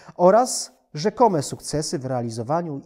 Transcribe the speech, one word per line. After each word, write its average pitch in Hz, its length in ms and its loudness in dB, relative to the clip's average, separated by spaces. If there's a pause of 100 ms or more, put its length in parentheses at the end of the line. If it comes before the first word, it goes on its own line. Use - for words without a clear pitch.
(140)
oraz 208 580 2 (220)
rzekome 190 480 2
sukcesy - 560 -6
w 131 80 -8
realizowaniu 131 800 -4